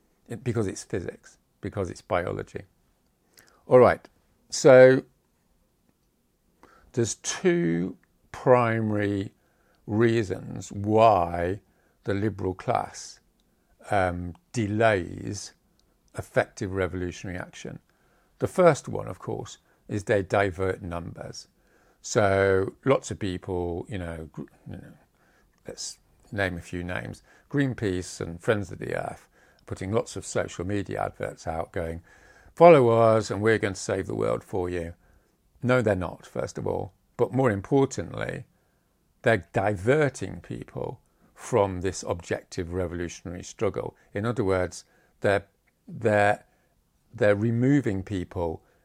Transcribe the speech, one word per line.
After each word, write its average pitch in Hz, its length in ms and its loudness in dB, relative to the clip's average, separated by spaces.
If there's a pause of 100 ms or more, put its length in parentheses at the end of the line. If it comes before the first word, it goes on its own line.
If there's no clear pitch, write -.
(280)
It, - 160 -14
because 110 240 -2
it's - 160 -8
physics, - 540 -10 (240)
because 95 280 -6
it's - 120 -14
biology. - 600 -4 (1040)
All 131 120 8
right, 95 260 6 (440)
so 131 540 10 (1900)
there's 117 220 -2
two 170 800 -2 (360)
primary 110 1000 2 (560)
reasons 110 840 -2
why 101 880 4 (440)
the 104 100 -2
liberal 98 400 -2
class, - 680 -6 (720)
um, 90 420 0 (180)
delays 104 1000 -2 (640)
effective 107 560 -4
revolutionary 90 680 -6
action. - 400 -14 (600)
The 123 80 -2
first 175 400 2
one, 104 200 -8
of - 120 -12
course, - 380 -10 (300)
is 101 160 -6
they 104 200 0
divert 95 580 -2
numbers. 85 680 -12 (540)
So 98 720 2 (120)
lots 131 260 0
of 92 80 -8
people, 90 680 -6
you 101 80 -8
know, 82 340 -10
gr-, - 120 -14 (260)
you 92 60 -12
know, - 180 -18 (760)
let's - 300 -14 (340)
name 95 260 -4
a 85 40 -10
few 87 220 -10
names, - 400 -10 (260)
Greenpeace 110 680 -4
and 87 220 -4
Friends 104 300 0
of - 80 -12
the - 160 -6
Earth, - 320 -8 (380)
putting 98 260 -8
lots 117 260 -2
of 92 80 -10
social - 400 -4
media 95 360 -4
adverts - 460 -8
out 85 240 -6
going, 85 300 -6 (520)
"Follow 151 360 8
us 113 420 4
and 98 100 -4
we're 110 160 4
going 101 160 -2
to - 60 -10
save 98 280 -4
the 57 80 -6
world 55 280 -2
for 90 260 -6
you." 85 240 -6 (680)
No, 127 200 2
they're 107 140 2
not, 90 300 -6
first - 320 -8
of 50 100 -6
all. 50 260 -6 (240)
But 120 160 0
more 127 180 2
importantly, 101 960 -2 (760)
they're 113 320 2
diverting 104 880 -2
people - 580 -10 (340)
from 98 460 0
this 90 260 -6
objective 90 680 -8
revolutionary 87 680 -8
struggle. - 520 -6 (180)
In 101 120 -4
other 117 180 -2
words, 92 400 -2 (380)
they're, 101 240 2 (420)
they're, 107 560 2 (720)
they're 104 220 4
removing 117 680 0
people 87 580 -6 (240)